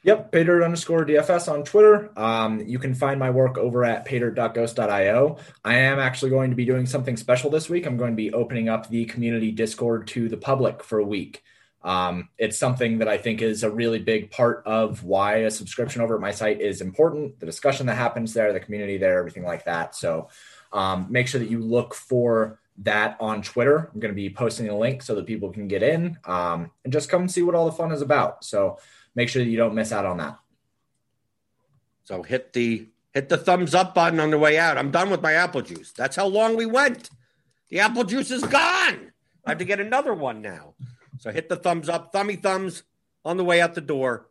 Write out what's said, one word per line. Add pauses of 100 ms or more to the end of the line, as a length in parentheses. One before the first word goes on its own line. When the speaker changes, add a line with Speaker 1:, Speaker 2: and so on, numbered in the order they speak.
Speaker 1:
Yep,
paydirt
underscore
D
F
S
on
Twitter.
Um,
you
can
find
my
work
over
at
paydirt
dot
ghost
dot
I
O. (260)
I
am
actually
going
to
be
doing
something
special
this
week.
I'm
going
to
be
opening
up
the
community
Discord
to
the
public
for
a
week. (400)
Um, (100)
it's
something
that
I
think
is
a
really
big
part
of
why
a
subscription
over
at
my
site
is
important,
the
discussion
that
happens
there,
the
community
there,
everything
like
that.
So, (440)
um,
make
sure
that
you
look
for (200)
that
on
Twitter.
I'm
gonna
be
posting
a
link
so
that
people
can
get
in,
um, (120)
and
just
come
see
what
all
the
fun
is
about.
So (360)
make
sure
that
you
don't
miss
out
on
that. (1700)
Speaker 2:
So
hit
the, (280)
hit
the
thumbs
up
button
on
the
way
out.
I'm
done
with
my
apple
juice.
That's
how
long
we
went. (600)
The
apple
juice
is
gone. (340)
I
have
to
get
another
one
now. (460)
So
hit
the
thumbs
up,
thummy
thumbs (400)
on
the
way
out
the
door.